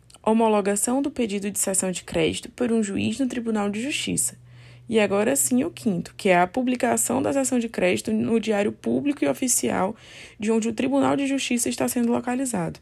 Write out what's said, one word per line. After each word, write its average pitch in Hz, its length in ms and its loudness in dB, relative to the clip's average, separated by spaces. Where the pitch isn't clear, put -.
homologação 220 800 2
do 285 80 -2
pedido 208 400 -4
de 196 80 -6
cessão 190 320 0
de 175 120 -6
crédito 170 480 -2
por 240 220 -2
um 226 100 2
juiz 202 380 -2
no 262 80 0
Tribunal 226 420 -2
de 208 120 -6
Justiça. - 540 -2
E 220 120 2
agora 208 340 2
sim 254 300 2
o 349 60 -4
quinto, - 460 -4
que - 120 0
é 175 100 6
a 180 80 6
publicação 247 760 0
da 294 120 0
cessão 262 260 0
de 226 100 -2
crédito 208 440 0
no 226 280 2
Diário 214 320 0
Público 262 520 -2
e 277 40 2
Oficial, 233 680 0
de 208 120 0
onde 226 180 2
o 233 40 -2
Tribunal 269 440 2
de 277 100 0
Justiça 262 420 0
está 247 200 -2
sendo 240 240 0
localizado. 240 680 -2